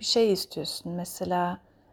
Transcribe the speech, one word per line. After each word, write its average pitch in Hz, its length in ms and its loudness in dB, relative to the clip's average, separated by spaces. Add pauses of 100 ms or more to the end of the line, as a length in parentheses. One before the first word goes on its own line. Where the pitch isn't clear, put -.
bir - 40 -12
şey 226 280 4
istiyorsun. 170 600 -4
Mesela, 180 680 -2 (340)